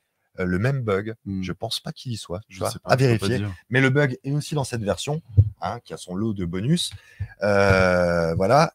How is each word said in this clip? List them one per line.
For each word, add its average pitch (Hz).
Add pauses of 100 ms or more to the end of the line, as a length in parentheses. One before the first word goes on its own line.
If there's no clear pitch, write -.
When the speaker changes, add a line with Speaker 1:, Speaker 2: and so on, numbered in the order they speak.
(400)
Speaker 1:
euh, 92
le 90
même 131
bug. 107 (100)
Speaker 2:
Mm. 95
Speaker 1:
Je 90
pense -
pas -
qu'il -
y 107
soit, 92
tu 95
Speaker 2:
Je 92
Speaker 1:
vois, 98
Speaker 2:
sais 107
pas, -
Speaker 1:
à 131
Speaker 2:
je 131
peux 117
pas 98
Speaker 1:
vérifier. 120
Speaker 2:
dire. 101 (140)
Speaker 1:
Mais 131
le 131
bug 135
est 139
aussi 147
dans 143
cette 117
version, 101 (400)
hein, 101
qui -
a 80
son 90
lot 110
de 98
bonus. 101 (500)
Euh, 90
voilà. 117